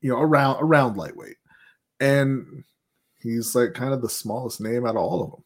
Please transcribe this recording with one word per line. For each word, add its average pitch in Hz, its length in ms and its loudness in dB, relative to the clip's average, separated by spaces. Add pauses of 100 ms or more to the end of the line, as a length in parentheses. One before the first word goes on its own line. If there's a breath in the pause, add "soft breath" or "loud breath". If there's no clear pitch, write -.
you 135 100 0
know, 123 80 0
around, 143 420 4
around 143 340 4
lightweight. - 400 -12 (640 soft breath)
And 135 640 0 (560)
he's, 117 340 -4
like, 120 200 2
kind 131 200 -4
of 131 80 -4
the 117 80 -4
smallest 117 520 -8
name 120 240 -2
out 113 100 -2
of 104 60 0
all - 220 -2
of 76 100 -10
'em - 120 -20